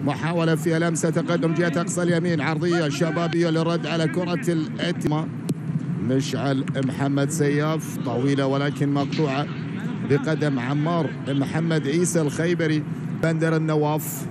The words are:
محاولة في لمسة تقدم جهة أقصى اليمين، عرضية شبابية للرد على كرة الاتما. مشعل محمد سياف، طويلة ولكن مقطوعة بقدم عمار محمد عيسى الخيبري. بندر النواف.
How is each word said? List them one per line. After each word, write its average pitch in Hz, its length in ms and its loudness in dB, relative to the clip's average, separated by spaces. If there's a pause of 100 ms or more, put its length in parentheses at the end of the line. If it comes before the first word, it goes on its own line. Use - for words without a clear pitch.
محاولة 165 500 0
في 160 240 0
لمسة 165 320 0
تقدم 165 440 0
جهة 170 260 2
أقصى 170 220 -2
اليمين، 170 380 2
عرضية 160 480 0
شبابية 165 640 0
للرد 165 360 0
على 160 220 0
كرة 170 440 0
الاتما. 156 760 -2 (720)
مشعل 131 640 0 (120)
محمد 139 540 0
سياف، 147 720 0
طويلة 135 420 2
ولكن 139 480 2
مقطوعة 143 520 0 (640)
بقدم 147 480 2
عمار 147 520 0 (180)
محمد 156 580 0
عيسى 170 340 2
الخيبري. 160 640 0 (400)
بندر 160 340 2
النواف. 151 760 0